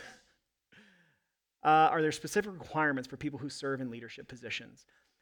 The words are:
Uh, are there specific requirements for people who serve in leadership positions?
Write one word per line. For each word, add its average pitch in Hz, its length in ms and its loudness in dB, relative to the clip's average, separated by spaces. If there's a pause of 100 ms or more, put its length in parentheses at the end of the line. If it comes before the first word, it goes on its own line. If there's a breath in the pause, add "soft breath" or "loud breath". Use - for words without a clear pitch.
(1600 soft breath)
Uh, 156 300 8
are 165 80 2
there 156 100 2
specific 202 420 -4
requirements 147 540 -2
for 135 120 -14
people 143 200 -6
who 135 120 -8
serve 135 320 -4
in 127 80 -6
leadership 117 360 -14
positions? 117 600 -12 (360)